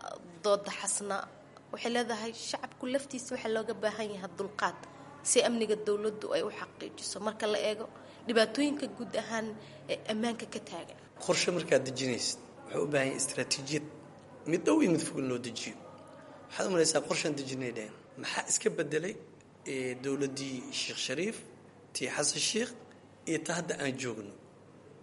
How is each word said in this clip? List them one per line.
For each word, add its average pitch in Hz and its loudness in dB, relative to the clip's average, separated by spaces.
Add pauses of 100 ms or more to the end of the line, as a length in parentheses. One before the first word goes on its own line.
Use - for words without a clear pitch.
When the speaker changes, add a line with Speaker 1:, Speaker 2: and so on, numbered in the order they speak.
(420)
Speaker 1:
dooda 202 4
Xasna. 196 -2 (520)
Waxay 233 -2
leedahay 233 0
shacabku - -6
laftiisa 262 -2
waxa 233 -2
looga 220 0
baahan 214 -2
yahay 190 -8
dulqaad 196 0 (440)
si - 6
amniga 226 4
dowladdu 208 0
ay 160 4
u 214 0
xaqiijiso - -8
marka 214 -2
la 208 4
eego 214 0 (380)
dhibaatooyinka 247 4
guud - -6
ahaan 226 -2 (420)
ee - 0 (120)
ammaanka 220 0
ka - -6
taagan. - -10 (220)
Speaker 2:
Qorshe - 4
markaad 156 6
dejinaysid, 127 0 (200)
wuxuu - -2
u - 0
baahan 143 4
yahay 139 -2
istiraatiijiyad 139 0 (600)
mid 170 2
dhow 302 6
iyo 226 8
mid 156 4
fog - -4
in 135 0
loo 123 0
dejiyo. 117 -6 (640)
Waxaad - -4
u 196 0
malaysaa 160 6
qorshaan 156 2
dejinay 131 -2
dhehen. 107 -6 (240)
Maxaa - -2
iska - 4
beddelay, 160 0 (480)
ee, 127 -2
dowladdii 135 -2 (140)
Sheekh - -4
Shariif, 170 -2 (540)
tii 135 -2
Xasan 147 2
Sheekh, 220 2 (540)
iyo 160 2
ta 160 -4
hadda 170 0
aan 139 2
joogno? 110 -4 (680)